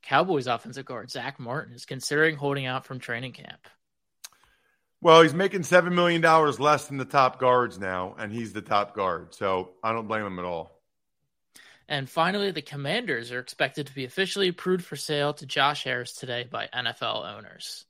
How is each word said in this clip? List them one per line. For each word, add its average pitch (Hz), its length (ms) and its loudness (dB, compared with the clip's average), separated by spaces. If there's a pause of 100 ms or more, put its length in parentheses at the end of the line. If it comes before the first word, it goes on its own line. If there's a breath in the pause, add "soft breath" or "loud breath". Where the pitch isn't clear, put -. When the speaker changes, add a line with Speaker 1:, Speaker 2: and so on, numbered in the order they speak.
Speaker 1:
Cowboys 147 440 2
offensive 120 400 -6
guard 123 240 -12
Zach 131 300 -10
Martin 123 340 -8
is 123 120 -18
considering 147 500 0
holding 139 300 -2
out 131 200 -6
from 131 140 -12
training 120 320 -8
camp. - 380 -20 (1300)
Speaker 2:
Well, 165 200 10
he's 156 120 6
making 185 300 -2
seven 180 320 4
million 175 240 4
dollars 160 400 4
less 143 280 4
than 139 100 -10
the 131 80 -4
top 131 340 4
guards 123 400 4
now, 92 400 -4
and 107 120 -8
he's 110 220 -8
the 104 80 -6
top 101 320 0
guard. 87 400 -4
So 95 380 -2 (100)
I 110 120 -2
don't 113 140 -6
blame 107 180 -4
him 92 120 -8
at 90 80 -6
all. 85 360 -8 (1040 soft breath)
Speaker 1:
And 139 220 -6
finally, 196 420 0
the 160 100 -8
Commanders 143 680 -6
are 123 80 -6
expected 135 480 -4
to - 80 -18
be 131 100 -8
officially 185 420 -2
approved 180 360 -2
for - 120 -12
sale 147 400 -2
to 147 100 -16
Josh 143 380 2
Harris 123 300 -6
today 120 360 -8
by 110 240 -6
N 120 140 -4
F 120 140 -6
L 113 220 -4
owners. - 680 -14